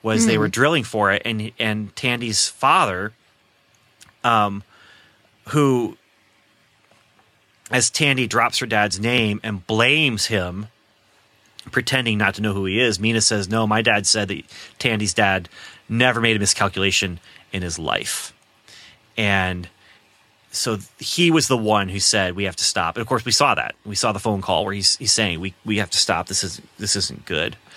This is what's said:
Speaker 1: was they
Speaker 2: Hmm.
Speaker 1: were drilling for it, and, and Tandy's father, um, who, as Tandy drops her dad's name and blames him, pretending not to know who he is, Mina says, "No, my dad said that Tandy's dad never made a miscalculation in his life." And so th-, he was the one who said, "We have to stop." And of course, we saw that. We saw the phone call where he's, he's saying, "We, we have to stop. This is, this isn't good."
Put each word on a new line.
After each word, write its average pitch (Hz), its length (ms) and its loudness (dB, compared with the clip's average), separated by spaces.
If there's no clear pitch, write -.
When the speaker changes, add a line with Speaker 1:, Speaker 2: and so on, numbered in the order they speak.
Speaker 1:
was 110 220 4
they 113 100 4
Speaker 2:
Hmm. 107 60 2
Speaker 1:
were 107 60 2
drilling 131 360 2
for 104 280 0
it, 101 140 0
and, 110 340 -4
and 107 360 -2
Tandy's 120 520 -2
father, 117 680 0
um, 104 400 2
who, 135 480 2
as 123 180 0
Tandy 131 380 0
drops 117 320 2
her 131 60 -4
dad's 104 340 0
name 110 440 0
and 101 240 -6
blames 123 600 2
him, 98 400 -2
pretending 120 460 0
not 98 180 2
to 101 60 -6
know 104 120 0
who 98 120 -2
he 95 140 0
is, 113 200 2
Mina 113 220 2
says, 104 260 0
"No, 110 200 2
my 107 160 2
dad 104 240 2
said 104 220 0
that - 140 -6
Tandy's 107 340 0
dad 95 340 2
never 117 320 4
made 113 160 4
a 104 40 0
miscalculation 98 800 0
in 95 80 -4
his 85 160 -6
life." - 560 -6
And 92 500 -2
so 110 260 -4
th-, - 100 -14
he 170 320 0
was 160 180 2
the 131 100 2
one 107 320 2
who 98 100 -6
said, 92 360 0
"We 98 100 -4
have 90 100 -6
to - 80 -4
stop." 85 320 -2
And 117 60 -8
of 113 60 -8
course, 120 180 -2
we 123 60 -2
saw 143 240 4
that. 60 200 -6
We 101 100 -10
saw 113 180 0
the 98 60 -4
phone 101 220 -2
call 92 240 0
where 98 80 -4
he's, 95 220 0
he's 117 160 -2
saying, 92 300 0
"We, 95 120 -6
we 107 120 0
have 98 140 -2
to - 60 -2
stop. 87 300 0
This - 160 -4
is, 87 180 -8
this 104 160 -2
isn't - 300 -6
good." 80 300 -4